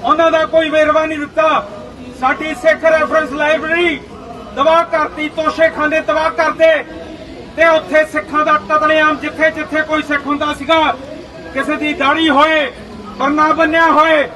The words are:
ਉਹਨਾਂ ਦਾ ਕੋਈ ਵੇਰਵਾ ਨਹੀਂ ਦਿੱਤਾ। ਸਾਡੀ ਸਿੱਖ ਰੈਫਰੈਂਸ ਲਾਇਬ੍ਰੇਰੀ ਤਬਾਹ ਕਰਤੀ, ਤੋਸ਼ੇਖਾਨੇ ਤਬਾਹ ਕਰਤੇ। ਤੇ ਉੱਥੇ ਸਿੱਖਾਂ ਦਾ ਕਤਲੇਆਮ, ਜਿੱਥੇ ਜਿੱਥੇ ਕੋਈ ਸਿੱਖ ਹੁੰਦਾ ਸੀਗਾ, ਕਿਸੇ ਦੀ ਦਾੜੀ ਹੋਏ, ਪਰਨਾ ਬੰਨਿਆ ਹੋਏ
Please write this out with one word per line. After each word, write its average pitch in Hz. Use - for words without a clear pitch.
ਉਹਨਾਂ 330
ਦਾ 320
ਕੋਈ 320
ਵੇਰਵਾ 311
ਨਹੀਂ 311
ਦਿੱਤਾ। 294
ਸਾਡੀ 302
ਸਿੱਖ 311
ਰੈਫਰੈਂਸ 311
ਲਾਇਬ੍ਰੇਰੀ 311
ਤਬਾਹ 320
ਕਰਤੀ, 302
ਤੋਸ਼ੇਖਾਨੇ 311
ਤਬਾਹ 311
ਕਰਤੇ। 320
ਤੇ 330
ਉੱਥੇ 311
ਸਿੱਖਾਂ 302
ਦਾ 302
ਕਤਲੇਆਮ, 311
ਜਿੱਥੇ 311
ਜਿੱਥੇ 311
ਕੋਈ 311
ਸਿੱਖ 294
ਹੁੰਦਾ 294
ਸੀਗਾ, 294
ਕਿਸੇ 269
ਦੀ 302
ਦਾੜੀ 311
ਹੋਏ, 294
ਪਰਨਾ 302
ਬੰਨਿਆ 320
ਹੋਏ 302